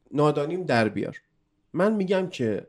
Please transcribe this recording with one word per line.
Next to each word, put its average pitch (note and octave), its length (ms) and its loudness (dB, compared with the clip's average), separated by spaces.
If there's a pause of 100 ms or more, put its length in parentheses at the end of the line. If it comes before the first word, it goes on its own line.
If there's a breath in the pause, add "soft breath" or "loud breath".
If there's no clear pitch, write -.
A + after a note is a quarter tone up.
(120)
نادانیم D3 520 0
در A#2 260 4
بیار. - 320 -6 (520)
من G3 200 2
می‌گم F#3+ 360 0
که A2+ 400 -4